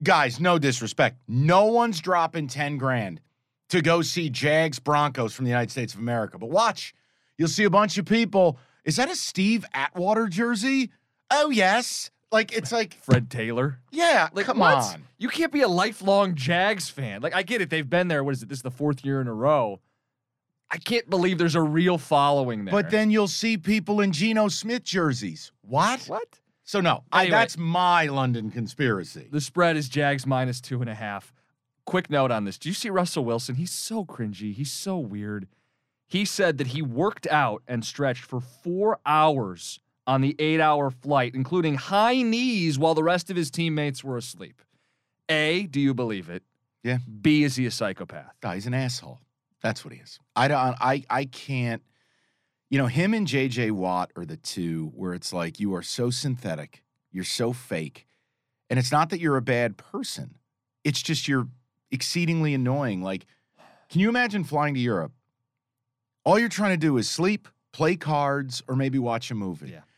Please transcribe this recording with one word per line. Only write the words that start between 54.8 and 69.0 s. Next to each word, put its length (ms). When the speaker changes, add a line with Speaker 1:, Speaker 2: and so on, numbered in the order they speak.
Speaker 1:
where 180
it's 180
like, 280
you 140
are 80
so 280
synthetic, 720
you're 120
so 280
fake. 540
And 100
it's 120
not 200
that 100
you're 160
a 60
bad 340
person. 640
It's 200
just 260
you're 180
exceedingly 640
annoying. 480
Like, 240
can 100
you 80
imagine 360
flying 300
to 60
Europe? 320
All 140
you're 100
trying 240
to 40
do 200
is 120
sleep, 380
play 240
cards, 680
or 100
maybe 220
watch 320